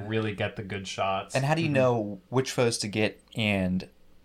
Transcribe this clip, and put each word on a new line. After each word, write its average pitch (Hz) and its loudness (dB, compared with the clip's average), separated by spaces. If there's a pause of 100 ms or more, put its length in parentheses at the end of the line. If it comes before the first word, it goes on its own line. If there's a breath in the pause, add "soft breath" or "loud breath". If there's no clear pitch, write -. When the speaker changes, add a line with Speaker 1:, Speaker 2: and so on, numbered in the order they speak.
Speaker 1:
really 110 -2
get 101 -4
the 107 -8
good 98 -8
shots." 98 -2
Speaker 2:
And 131 2
how 156 2
do 160 0
you 156 0
Speaker 3:
Mm-hmm. 147 0
Speaker 2:
know 120 2 (100)
which - 0
photos 120 2
to 110 -4
get 104 0 (140)
and 95 2 (380)